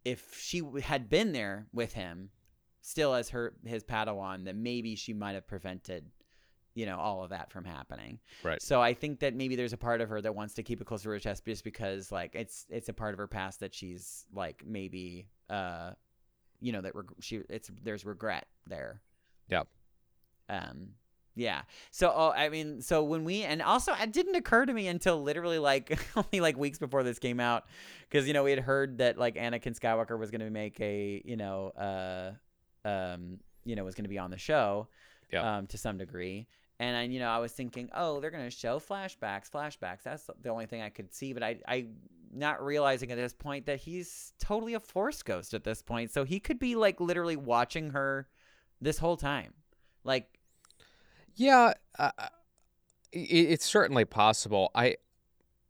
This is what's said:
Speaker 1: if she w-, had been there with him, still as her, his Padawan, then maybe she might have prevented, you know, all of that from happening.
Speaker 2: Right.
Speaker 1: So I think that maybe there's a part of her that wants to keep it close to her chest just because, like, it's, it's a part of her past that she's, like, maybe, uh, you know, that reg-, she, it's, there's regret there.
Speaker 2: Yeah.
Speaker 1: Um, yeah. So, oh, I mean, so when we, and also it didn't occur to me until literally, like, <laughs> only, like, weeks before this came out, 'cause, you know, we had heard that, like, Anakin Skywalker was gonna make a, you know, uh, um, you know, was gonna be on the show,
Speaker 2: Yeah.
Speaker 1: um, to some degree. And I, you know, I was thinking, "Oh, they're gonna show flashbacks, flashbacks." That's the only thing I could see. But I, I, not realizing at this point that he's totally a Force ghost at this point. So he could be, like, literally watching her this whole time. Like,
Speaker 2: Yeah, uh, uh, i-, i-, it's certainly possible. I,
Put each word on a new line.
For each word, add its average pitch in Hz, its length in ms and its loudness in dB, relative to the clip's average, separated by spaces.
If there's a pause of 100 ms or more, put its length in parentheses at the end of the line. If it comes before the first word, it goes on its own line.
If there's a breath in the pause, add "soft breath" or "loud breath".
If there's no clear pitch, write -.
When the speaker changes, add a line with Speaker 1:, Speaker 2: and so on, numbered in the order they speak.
Speaker 1:
if - 340 -6
she - 220 -4
w-, 143 220 -6
had 127 280 -2
been 196 220 6
there 104 400 -4
with 117 200 0
him, 92 380 -8 (500)
still 147 340 2
as 120 160 2
her, 120 240 -2 (120)
his 113 180 -6
Padawan, 98 600 -4
then 98 180 -6
maybe 117 340 -4
she - 160 -8
might 104 220 -4
have 95 120 -8
prevented, 92 640 -10 (640)
you 113 120 -6
know, 92 120 -6
all 92 240 -2
of 90 80 -10
that 87 200 -10
from 95 160 -12
happening. 67 520 -12 (240 soft breath)
Speaker 2:
Right. 82 200 -2
Speaker 1:
So 131 180 4
I 120 140 6
think 147 260 -6
that 135 140 0
maybe 131 220 -2
there's 120 180 -2
a 120 40 -8
part 117 220 0
of 110 80 -2
her 107 140 -4
that 107 120 -2
wants 104 200 -8
to 113 80 -8
keep 113 180 -4
it - 60 -12
close 107 160 -6
to 107 80 -4
her 104 80 -2
chest 98 260 -6
just 110 200 -6
because, 98 460 -6
like, 87 240 -6
it's, - 360 -10
it's 113 180 -6
a 107 60 -6
part 107 180 -6
of 95 60 -8
her 101 100 -6
past 95 320 -6
that 95 140 -10
she's, - 580 -14
like, 87 320 -8
maybe, 92 640 -10 (220)
uh, 90 420 -6 (680)
you 120 120 -4
know, 101 80 -4
that 92 140 -8
reg-, 90 260 -12
she, 110 300 -10
it's, 107 200 -12 (120)
there's 104 240 -8
regret 101 400 -6 (200)
there. 69 360 -10 (460)
Speaker 2:
Yeah. 85 160 0 (840)
Speaker 1:
Um, 92 420 -8 (440)
yeah. 101 280 -2 (300 loud breath)
So, 175 220 4
oh, 160 200 6
I 151 140 2
mean, 151 340 -6
so 156 220 4
when 160 200 0
we, 190 200 -2
and 156 180 -2
also 247 320 4
it 220 180 -2
didn't 359 220 2
occur 262 320 6
to 262 60 2
me 208 160 0
until 170 340 2
literally, 165 360 2
like, 143 400 4 (100)
<laughs> - 80 -4
only, 202 240 2
like, 160 160 4
weeks 143 220 -2
before 135 260 2
this 120 140 -2
came 123 200 0
out, 120 280 2 (440 loud breath)
'cause, 143 160 4
you 147 60 2
know, 143 120 6
we 139 60 6
had 139 100 4
heard 135 380 2
that, 123 200 4
like, 120 180 2
Anakin 117 420 -4
Skywalker 113 400 2
was 110 120 -4
gonna 110 200 -4
make 107 300 -4
a, 101 440 -2
you 113 120 -6
know, 98 340 -4
uh, 92 600 -6 (520)
um, 92 540 -4 (260)
you 117 120 -4
know, 98 80 -4
was 92 100 -8
gonna 104 140 -6
be 101 100 -6
on 90 120 -6
the 92 80 -10
show, 110 500 2 (420 soft breath)
Speaker 2:
Yeah. 104 280 0
Speaker 1:
um, 98 100 -6
to 107 100 -10
some 107 200 -4
degree. 92 500 -8 (320)
And 123 160 -2
I, 120 60 -2
you 127 160 -4
know, 123 100 -2
I 113 100 2
was 117 140 -2
thinking, 123 400 -8
"Oh, 151 280 0
they're 156 100 -4
gonna 139 200 -8
show 123 280 -2
flashbacks, 190 720 -6
flashbacks." 143 540 -8
That's 147 260 -10 (100)
the 123 80 -8
only 113 180 -4
thing 117 140 -8
I 107 100 -6
could - 220 -14
see. 135 200 -8
But 120 100 -4
I, 113 160 -2 (100)
I, 127 200 -2 (440)
not 143 320 -2
realizing 139 460 2
at 123 60 -4
this 123 180 -2
point 143 320 -8
that 139 140 -2
he's - 580 -10
totally 220 360 0
a 220 60 -2
Force 220 420 -2
ghost 92 320 -4
at 107 100 -4
this 110 180 -4
point. 117 300 -4
So 143 120 2
he 165 160 -2
could - 200 -2
be, 247 160 0
like, 208 240 6
literally 170 360 2
watching 135 540 2
her 135 380 -2 (520)
this 156 180 2
whole 170 180 2
time. 143 380 -2 (500)
Like, 131 340 0 (960 soft breath)
Speaker 2:
Yeah, 247 400 10 (240)
uh, 143 180 4
uh, - 120 -6 (840)
i-, 165 40 -4
i-, 170 340 6
it's 151 140 2
certainly 139 380 6
possible. 104 720 4
I, 120 220 4 (720)